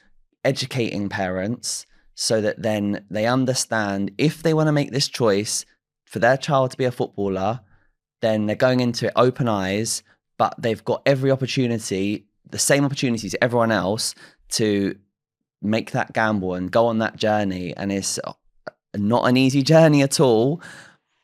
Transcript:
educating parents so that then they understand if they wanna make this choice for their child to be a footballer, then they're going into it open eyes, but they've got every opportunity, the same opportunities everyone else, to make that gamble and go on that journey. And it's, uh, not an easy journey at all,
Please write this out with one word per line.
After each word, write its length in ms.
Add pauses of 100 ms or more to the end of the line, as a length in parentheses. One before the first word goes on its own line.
(440)
educating 640
parents 800 (280)
so 260
that 220
then 480
they 160
understand 880
if 280
they 100
wanna 180
make 200
this 160
choice 580 (380)
for 160
their 160
child 340
to 60
be 80
a 80
footballer, 680 (600)
then 240
they're 100
going 240
into 260
it 100
open 320
eyes, 560 (340)
but 180
they've 280
got 200
every 280
opportunity, 920 (220)
the 120
same 240
opportunities 580
everyone 300
else, 420 (340)
to 460 (680)
make 300
that 220
gamble 420
and 160
go 160
on 120
that 180
journey. 600
And 140
it's, 320
uh, 100 (640)
not 340
an 80
easy 260
journey 400
at 180
all, 420 (600)